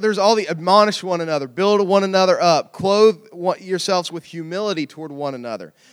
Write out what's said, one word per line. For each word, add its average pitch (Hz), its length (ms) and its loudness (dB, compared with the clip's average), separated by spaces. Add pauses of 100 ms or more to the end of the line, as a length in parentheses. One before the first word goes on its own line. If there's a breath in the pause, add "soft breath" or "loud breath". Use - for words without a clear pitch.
there's 214 180 -2
all 208 160 4
the 202 140 -2
"admonish 190 560 2
one 180 160 -4
another," 151 260 -4
"build 196 400 0
one 196 160 4
another 190 380 2
up," 165 320 2
"clothe 202 580 2
one, 175 320 -4
yourselves 185 480 -2
with 170 140 -12
humility 170 600 -6
toward 156 260 -16
one 139 220 -8
another." 110 380 -10 (200 soft breath)